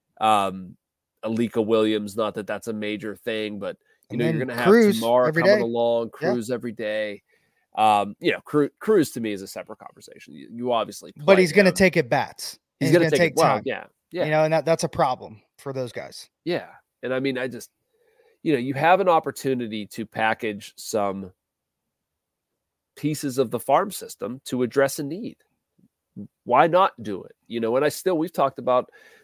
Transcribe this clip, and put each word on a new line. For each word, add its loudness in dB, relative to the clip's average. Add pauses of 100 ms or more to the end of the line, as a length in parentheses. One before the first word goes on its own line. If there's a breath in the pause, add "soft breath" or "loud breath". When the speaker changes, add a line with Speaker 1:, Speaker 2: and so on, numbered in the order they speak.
(180)
Speaker 1:
um, 0 (480)
Alika -2
Williams. 0
Not -2
that -8
that's -8
a -6
major -8
thing, -6
but, -8 (340)
you -10
Speaker 2:
And -4
Speaker 1:
know, 2
you're 0
Speaker 2:
then -4
Speaker 1:
gonna -8
have 2
Speaker 2:
Cruz 6
Speaker 1:
Tamar 4
Speaker 2:
every 0
Speaker 1:
coming 6
Speaker 2:
day. 0
Speaker 1:
along, 0 (100)
Speaker 2:
Yeah. 0
Speaker 1:
Cruz -4
every -6
day. -6 (540)
Um, 4
you 0
know, -4
Cru-, 0 (100)
Cruz 4
to -8
me -4
is -8
a -12
separate -14
conversation. -20
You, -20
you -4
obviously -4
Speaker 2:
But -16 (100)
Speaker 1:
play 6
Speaker 2:
he's 0
gonna 4
Speaker 1:
him. 2
Speaker 2:
take 4
at 0
bats. -4 (220)
Speaker 1:
He's 2
Speaker 2:
He's 6
Speaker 1:
gonna 6
Speaker 2:
gonna 2
Speaker 1:
take 2
Speaker 2:
take 4
Speaker 1:
it. -4
Well, 4
Speaker 2:
time. -6
Speaker 1:
yeah, -6 (280)
yeah. -2
Speaker 2:
You -2
know, 4
and 2
that, 0
that's 2
a -4
problem -4 (160)
for -12
those -6
guys. -16 (140)
Speaker 1:
Yeah. -4 (340)
And -4
I -2
mean, -2
I -4
just, -12 (720)
you 0
know, 0
you -4
have 4
an 2
opportunity -2
to -10
package -4
some -4 (1700)
pieces -4
of 0
the -6
farm 2
system -12
to -2
address 0
a -6
need. -10 (1080)
Why 4
not 2
do -8
it? -20 (140)
You -6
know, 0
and 2
I 2
still, -2
we've -4
talked 0
about 0 (340 soft breath)